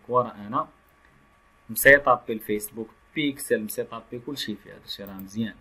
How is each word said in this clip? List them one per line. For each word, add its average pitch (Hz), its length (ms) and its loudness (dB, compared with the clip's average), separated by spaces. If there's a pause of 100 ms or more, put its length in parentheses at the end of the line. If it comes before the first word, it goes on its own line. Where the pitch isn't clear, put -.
كوا 123 160 4
راه 113 80 -6
انا 107 360 -6 (1000)
مسيطابي 127 640 6
الفيسبوك 110 560 -6 (260)
بيكسل، 135 480 -2
مسيطابي 117 560 -10
كلشي 127 360 -8
فيه، 101 160 -20
هذا 98 140 -20
الشيء - 200 -14
راه 98 80 -14
مزيان، 98 480 -6